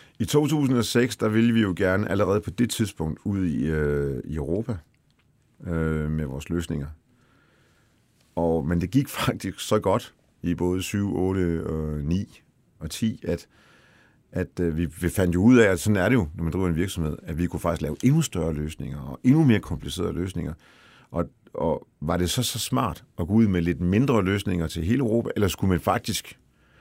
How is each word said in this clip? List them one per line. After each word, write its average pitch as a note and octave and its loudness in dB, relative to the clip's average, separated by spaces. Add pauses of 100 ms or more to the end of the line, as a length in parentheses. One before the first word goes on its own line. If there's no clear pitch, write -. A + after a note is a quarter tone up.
(200)
I G#2+ -2
to D3 2
tusind C3+ 2
og A2+ 2
seks, A#2+ 2
der A2 0
ville A2+ 4
vi A2+ 6
jo G2 2
gerne G2 2
allerede G2 2
på - -10
det A#2 0
tidspunkt D#2+ -4
ud G2 0
i, C#2+ 0
øh, C#2+ 0
i D2+ -8
Europa, F2+ -4 (880)
øh, D#2+ 0
med D#2 -2
vores C2+ -8
løsninger. D#2+ -4 (1500)
Og, E2 0
men E2+ 2
det F#2 -4
gik C3 2
<laughs> - -6
faktisk A2 -4
så G#2+ 0
godt G2 -2 (300)
i F2 0
både F2+ 0
syv, G2+ -2
otte, F2+ 0
og D#2 -4
ni F2 -4 (380)
og E2 -10
ti, - -4
at, E2+ -4 (840)
at, - -6
øh, E2 0
vi, E2+ 0 (160)
vi F2 0
fandt F2 0
jo F2+ 2
ud B2 8
af, G#2+ 6
at F2+ 0
sådan G#2+ 0
er F#2 2
det B2+ 4
jo, G2 2
når F2 -6
man D#2+ -2
driver F#2 0
en E2+ 0
virksomhed, D#2+ -2
at E2 -8
vi E2+ 0
kunne E2+ -8
faktisk E2 -2
lave D2 -4
endnu D3 4
større E2 -2
løsninger C#2+ -8
og C2 -12
endnu D3 6
mere A#2 6
komplicerede D#2+ -4
løsninger. D#2+ -4 (580)
Og, E2+ -2 (240)
og - -2 (140)
var E2+ 0
det F2 0
så, B2 -2
så - -6
smart B2 -4 (160)
at E2+ -4
gå F#2 0
ud A2+ 6
med F2+ 2
lidt E2+ 0
mindre G#2 4
løsninger F#2 0
til E2 -6
hele A2+ 2
Europa, A#2 0
eller G#2 2
skulle F#2+ 0
man F2+ 4
faktisk, - -4 (420)